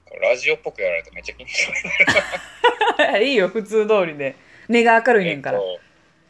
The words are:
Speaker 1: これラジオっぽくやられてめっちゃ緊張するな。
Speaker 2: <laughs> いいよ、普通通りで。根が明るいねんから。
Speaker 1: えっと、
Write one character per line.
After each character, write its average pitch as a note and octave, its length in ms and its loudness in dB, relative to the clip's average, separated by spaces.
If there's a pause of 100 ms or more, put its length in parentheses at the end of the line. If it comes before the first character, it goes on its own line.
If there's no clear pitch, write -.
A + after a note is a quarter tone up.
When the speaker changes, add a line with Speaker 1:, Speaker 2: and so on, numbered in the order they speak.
(120)
Speaker 1:
こ - 100 -18
れ - 80 2
ラ B2+ 80 4
ジ C#3+ 140 -2
オ D#3 60 0
っ - 20 -20
ぽ - 140 -10
く G#2+ 100 -10
や F#2 80 -2
ら E2+ 60 -2
れ E2 60 -6
て - 100 -20
め E2 80 -18
っ - 40 -18
ち - 80 -14
ゃ - 20 -20
緊 B2+ 120 -20
張 - 40 -16
す - 140 -2
る - 80 -6 (1400)
な。 A3+ 40 0
Speaker 2:
<laughs> - 0 -
い B3+ 160 2
い B3+ 40 0
よ、 F3+ 120 2
普 G#3+ 140 -6
通 G#3 240 -2
通 G#3 180 2
り D3+ 140 -8
で。 C3+ 160 -6 (340)
根 A#3 160 4
が A3+ 220 6
明 B3 80 6
る G3+ 80 4
い - 20 -4
ね E3+ 120 -4
ん C#3 40 -12
か C3 120 -8
ら。 G#2 60 0
Speaker 1:
え - 20 -2
っ - 40 -2
と、 F2+ 160 -8 (500)